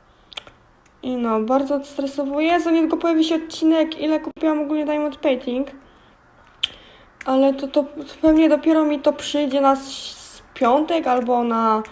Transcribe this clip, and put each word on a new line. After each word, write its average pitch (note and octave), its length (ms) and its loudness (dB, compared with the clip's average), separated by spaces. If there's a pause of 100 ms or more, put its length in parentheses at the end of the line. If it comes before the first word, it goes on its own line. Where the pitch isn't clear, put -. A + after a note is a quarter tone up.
(1040)
I B3+ 140 -4
no, A#3 240 0
bardzo C4+ 340 0
odstresowuje. C#4+ 840 -2
Za E4 100 -2
niedługo D#4+ 260 2
pojawi D#4+ 280 2
się E4 100 0
odcinek, D#4+ 680 0
ile D#4 200 0
kupiłam D#4 400 -2
ogólnie D4+ 240 -2
Diamond D4+ 320 -2
Painting. B3+ 520 -2 (1600)
Ale C4+ 300 2
to, C4+ 140 -8
to C#4+ 160 0 (380)
pewnie D#4+ 260 6
dopiero D#4 360 4
mi D4 140 0
to D4 140 2
przyjdzie C#4+ 480 -2
na C4+ 120 4
s-, - 720 -8 (120)
piątek D#4 520 0
albo B3 380 0
na, A3+ 480 0